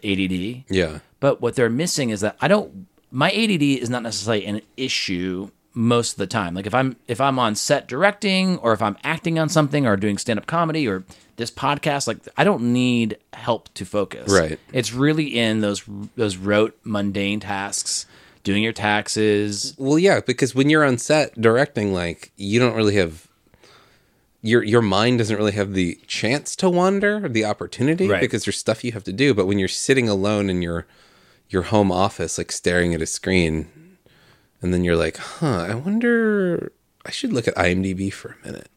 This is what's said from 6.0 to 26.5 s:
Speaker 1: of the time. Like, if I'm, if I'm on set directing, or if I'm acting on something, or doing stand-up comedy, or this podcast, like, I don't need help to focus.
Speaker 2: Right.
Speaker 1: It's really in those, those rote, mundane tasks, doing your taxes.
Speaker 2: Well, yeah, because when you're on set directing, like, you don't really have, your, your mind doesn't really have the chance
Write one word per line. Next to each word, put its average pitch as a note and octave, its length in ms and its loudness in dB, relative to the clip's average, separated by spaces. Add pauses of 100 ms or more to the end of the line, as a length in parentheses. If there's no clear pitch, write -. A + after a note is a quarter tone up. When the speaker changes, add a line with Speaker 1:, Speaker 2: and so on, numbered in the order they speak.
Speaker 1:
of - 40 -12
the G2 100 -4
time. F#2 260 -4
Like, G2 140 -6
if G#2 80 -2
I'm, C3 200 0 (120)
if A2+ 120 -4
I'm C3+ 200 0
on A2 160 0
set C#3 320 0
directing, F#3+ 720 0
or A#2 140 2
if G#2 80 0
I'm G#2 220 0
acting D#3+ 360 -2
on D#3 100 0
something, D3 380 2
or G2+ 100 4
doing G2+ 200 0
stand-up G#2+ 280 -4
comedy, D#3+ 420 -2
or F#2+ 160 -2 (340)
this A#2 140 -6
podcast, C#3+ 560 -2
like, A2 100 -4 (200)
I C#3+ 60 4
don't B2 300 2
need A#2+ 440 0 (160)
help - 420 -6
to G#2 100 -8
focus. G2 460 -4
Speaker 2:
Right. E2 280 4 (140)
Speaker 1:
It's A#2 200 -2
really D3 460 0
in A2 220 0
those, G2+ 220 -2 (320)
those G#2 220 -2
rote, G#2 460 2
mundane G2+ 560 -4
tasks, G2+ 640 -6 (380)
doing G2+ 200 0
your A2+ 100 -2
taxes. G#2 1040 0
Speaker 2:
Well, C3+ 200 2
yeah, F3 220 6
because B2 340 0
when C3+ 160 4
you're D#3 140 4
on C3 140 2
set D3 420 0
directing, A2+ 540 4
like, F2 420 -4
you G2+ 240 0
don't A#2+ 160 4
really G#2+ 200 2
have, E2 320 0 (1120)
your, A2+ 220 4
your G#2+ 180 4
mind A2 380 4
doesn't A2 180 0
really G#2+ 160 2
have G2+ 200 -2
the F2+ 340 0
chance - 500 -2